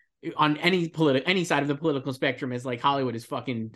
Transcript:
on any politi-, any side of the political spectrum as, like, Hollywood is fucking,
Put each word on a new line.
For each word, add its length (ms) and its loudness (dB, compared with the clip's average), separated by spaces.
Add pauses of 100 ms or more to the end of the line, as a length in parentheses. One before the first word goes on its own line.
(380)
on 200 4
any 300 2
politi-, 380 2
any 180 2
side 200 0
of 40 -2
the 60 0
political 400 -2
spectrum 400 -4
as, 100 -8
like, 160 -6
Hollywood 360 0
is 100 -8
fucking, 500 -6